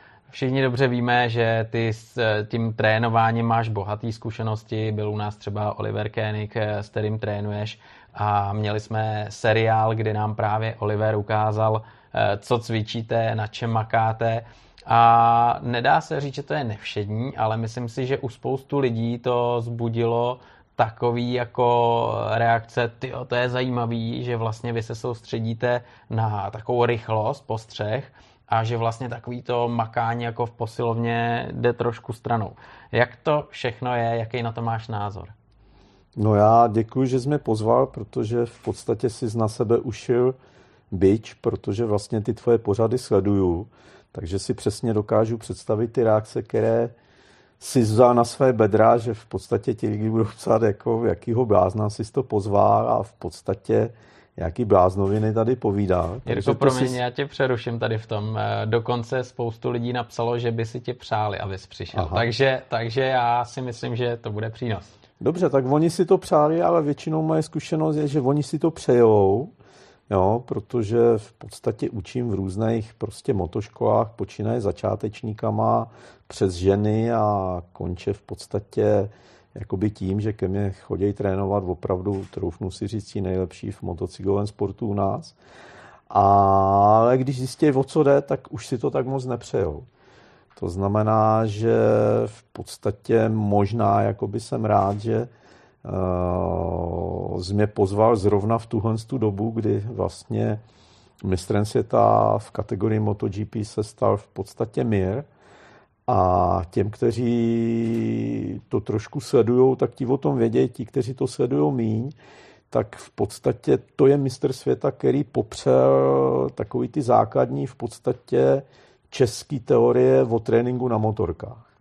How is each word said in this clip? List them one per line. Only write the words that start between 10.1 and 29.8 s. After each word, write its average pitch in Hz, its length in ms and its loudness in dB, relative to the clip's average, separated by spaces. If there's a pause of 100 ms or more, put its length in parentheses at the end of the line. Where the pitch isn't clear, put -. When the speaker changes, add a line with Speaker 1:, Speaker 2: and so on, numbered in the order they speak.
Speaker 1:
nám 107 220 -2
právě 110 440 -2
Oliver 107 380 0
ukázal, 107 680 0 (320)
eh, 104 240 0
co 120 200 -2
cvičíte, 113 760 -4
na 107 120 -4
čem 113 240 -6
makáte. 113 720 0 (440)
A 117 760 6
nedá 127 380 2
se 156 200 -6
říct, 139 140 -8
že 143 80 -8
to 156 120 -6
je 147 100 -4
nevšední, 107 720 -6
ale 110 200 -2
myslím 117 320 -6
si, 127 180 -4
že 135 120 -2
u 131 100 -8
spoustu 135 500 -6
lidí 117 400 0
to 120 420 0
zbudilo 117 800 -2 (380)
takový 120 560 -2
jako 120 840 0 (160)
reakce: 117 680 0
„Tyjo, 127 260 -10
to 127 100 -6
je 123 140 0
zajímavý, 120 760 -4
že 120 120 -4
vlastně 113 360 -6
vy 117 100 -4
se 117 120 -8
soustředíte 117 840 -4 (300)
na 107 400 -2
takovou 120 340 -2
rychlost, 113 640 -2
postřeh 110 640 -6 (360)
a 113 160 0
že 117 120 -2
vlastně 113 320 -4
takový 123 340 -10
to 120 260 0
makání 117 560 -2